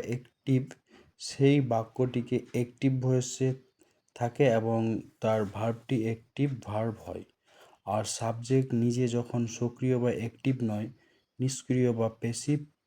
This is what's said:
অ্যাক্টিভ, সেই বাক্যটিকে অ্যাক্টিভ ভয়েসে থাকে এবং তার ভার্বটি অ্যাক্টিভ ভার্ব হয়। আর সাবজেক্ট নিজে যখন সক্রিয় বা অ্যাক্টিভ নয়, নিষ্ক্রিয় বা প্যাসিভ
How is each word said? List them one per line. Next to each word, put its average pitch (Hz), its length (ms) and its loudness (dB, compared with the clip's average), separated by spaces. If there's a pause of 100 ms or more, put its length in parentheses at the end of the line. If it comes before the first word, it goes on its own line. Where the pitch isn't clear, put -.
অ্যাক্টিভ, 131 680 -2 (460)
সেই 139 420 4
বাক্যটিকে 120 920 0
অ্যাক্টিভ 123 480 0
ভয়েসে 131 540 0 (600)
থাকে 120 300 0
এবং 113 560 2 (200)
তার 110 240 2
ভার্বটি 113 580 -2
অ্যাক্টিভ 113 580 -4
ভার্ব 107 400 -4
হয়। 90 240 -12 (600)
আর 104 200 -2
সাবজেক্ট 117 720 -2
নিজে 120 340 2
যখন 120 380 -2
সক্রিয় 123 520 -2
বা 120 120 2
অ্যাক্টিভ 117 520 -2
নয়, 107 260 -2 (520)
নিষ্ক্রিয় 127 520 0
বা 113 160 0
প্যাসিভ 143 560 -4 (220)